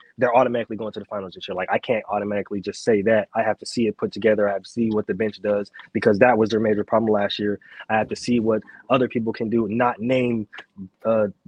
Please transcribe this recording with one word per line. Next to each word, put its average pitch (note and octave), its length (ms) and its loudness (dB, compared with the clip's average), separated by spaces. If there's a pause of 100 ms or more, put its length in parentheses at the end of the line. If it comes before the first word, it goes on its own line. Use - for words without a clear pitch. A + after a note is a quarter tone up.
(180)
They're A#2+ 180 2
automatically A#2+ 400 2
going G#2+ 160 -8
to G#2+ 80 -10
the G2+ 60 -14
finals G2 280 -8
this - 140 -14
year." F#2 80 -6
Like, F#2 160 -4
I - 60 2
can't A2 300 -2
automatically G2+ 520 -4
just - 240 -8
say G#2+ 180 2
that. G#2+ 320 2
I A2+ 80 0
have G#2+ 160 -2
to - 80 -18
see A#2 200 -2
it G#2+ 100 -2
put G#2 160 -6
together. G#2 360 2
I G2+ 40 0
have G2 100 -4
to - 80 -20
see A2+ 200 -2
what G#2+ 160 0
the G#2 80 -4
bench G#2 260 -4
does G2+ 320 -2 (200)
because G2 260 4
that B2 180 8
was G#2+ 140 2
their A2 100 2
major G#2 240 2
problem A2 260 2
last G2+ 280 0
year. G#2 200 -2 (300)
I G#2+ 80 0
have A2 140 0
to G#2+ 60 -4
see A#2+ 220 0
what A2 240 0 (280)
other B2+ 180 2
people A2+ 240 -2
can A2+ 160 -6
do, A2+ 180 2
not A2+ 340 0
name, A#2+ 460 0 (580)
uh, A2 240 2 (200)